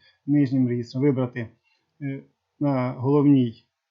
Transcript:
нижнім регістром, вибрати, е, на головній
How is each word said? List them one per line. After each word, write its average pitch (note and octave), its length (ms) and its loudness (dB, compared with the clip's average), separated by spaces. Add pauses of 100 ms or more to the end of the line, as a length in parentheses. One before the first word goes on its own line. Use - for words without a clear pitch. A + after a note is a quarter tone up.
(260)
нижнім C3+ 420 0
регістром, A#2+ 360 -6
вибрати, B2+ 460 -2 (520)
е, C#3 220 -10 (360)
на C3 320 -2
головній C3+ 760 2 (260)